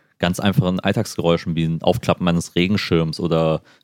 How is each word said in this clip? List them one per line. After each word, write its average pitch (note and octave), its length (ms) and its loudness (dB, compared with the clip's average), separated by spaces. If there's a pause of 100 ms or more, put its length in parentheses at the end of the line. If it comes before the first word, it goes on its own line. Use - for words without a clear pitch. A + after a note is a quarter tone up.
(180)
ganz F#2 220 0
einfachen F#2 400 2
Alltagsgeräuschen E2+ 760 0
wie E2 80 0
ein D#2+ 180 -2
Aufklappen F2+ 460 0
eines E2+ 260 -2
Regenschirms F2 640 0
oder D#2+ 420 0 (220)